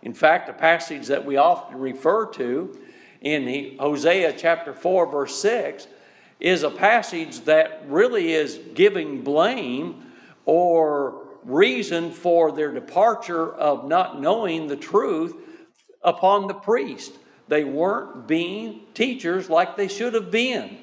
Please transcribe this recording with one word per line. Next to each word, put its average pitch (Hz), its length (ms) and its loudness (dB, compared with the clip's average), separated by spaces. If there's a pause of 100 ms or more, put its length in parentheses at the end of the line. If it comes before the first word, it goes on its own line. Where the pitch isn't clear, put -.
In 120 120 -10
fact, 160 340 4
a - 60 -14
passage 160 540 0
that 139 180 -2
we 139 100 -2
often 147 420 2
refer 156 540 0
to 139 440 -6 (440)
in 143 580 -4
Hosea 151 540 2
chapter 165 400 0
four, 175 340 0
verse 139 300 -6
six, 151 500 -2 (540)
is 170 220 2
a 147 80 0
passage 170 720 0
that 156 460 2
really 180 460 2
is 151 260 -2 (160)
giving 160 480 2
blame 156 840 -2 (400)
or 156 840 2 (160)
reason 170 680 0
for 170 420 2
their 147 200 -4
departure 170 800 0
of 139 340 0
not 170 340 0
knowing 165 460 0
the 143 100 -6
truth 175 580 -2 (680)
upon 190 440 2
the 190 80 -6
priest. 220 580 -4 (360)
They 151 160 2
weren't 139 640 -4
being 185 560 -4 (120)
teachers 190 560 -2
like 170 260 2
they 196 120 -2
should 226 260 -6
have 196 160 -2
been. 226 520 -2